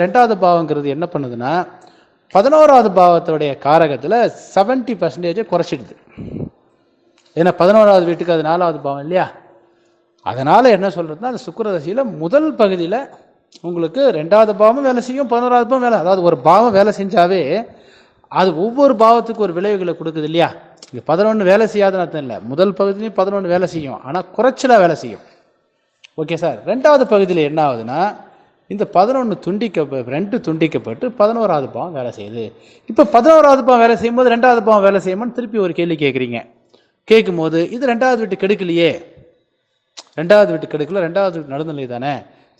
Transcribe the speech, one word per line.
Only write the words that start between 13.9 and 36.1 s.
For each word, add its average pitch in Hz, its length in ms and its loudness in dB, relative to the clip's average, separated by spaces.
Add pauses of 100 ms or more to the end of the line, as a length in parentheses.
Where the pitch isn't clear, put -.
ரெண்டாவது 202 440 2
பாவமும் 240 280 2
வேலை 247 180 0
செய்யும், 254 260 -6
பதினோராவது 240 380 0
பாவம் 254 160 0
வேலை, 233 180 2
அதாவது 185 240 0
ஒரு 165 180 2
பாவம் 202 320 6
வேலை 208 200 4
செஞ்சாவே 190 440 2 (880)
அது 185 180 2 (140)
ஒவ்வொரு 262 380 2
பாவத்துக்கும் 226 460 2
ஒரு 170 100 -6
விளைவுகளை 185 360 -2
கொடுக்குது 156 360 -8
இல்லையா. 160 180 2 (400)
இங்க 120 200 -16
பதினொன்னு 202 420 2
வேலை 214 240 4
செய்யாதுன்னு 196 320 0
அர்த்தம் 151 200 -8
இல்ல, 117 100 -10 (160)
முதல் 185 280 0
பகுதியிலையும் 202 400 -4
பதினொன்னு 190 340 -2
வேலை 180 200 0
செய்யும், 139 340 -10
ஆனா 175 140 -6 (160)
குறைச்சலா 254 460 2
வேலை 170 180 2
செய்யும். 110 220 -14 (920)
ஓகே 160 260 -6
சார். 139 140 -2 (140)
ரெண்டாவது 262 420 4
பகுதியில 180 380 2
என்ன 156 160 -2
ஆகுதுன்னா, 123 340 -4 (680)
இந்த 208 140 -4 (140)
பதினொன்னு 226 380 0 (100)
துண்டிக்க-, 170 580 -4 (120)
ரெண்டு 202 200 -6 (120)
துண்டிக்கப்பட்டு 156 580 -4 (160)
பதினோராவது 208 480 0
பாவம் 147 300 -10
வேலை 123 180 -8
செய்யுது. 110 280 -10 (440)
இப்ப 226 260 2
பதினோராவது 277 480 6
பாவம் 233 220 4
வேலை 226 120 2
செய்யும்போது 233 380 0
ரெண்டாவது 233 320 2
பாவம் 208 200 4
வேலை 196 180 2
செய்யுமான்னு 214 340 -6
திருப்பி 220 260 -6
ஒரு 170 140 -4
கேள்வி 170 240 -2
கேக்குறீங்க. 127 360 -2 (680)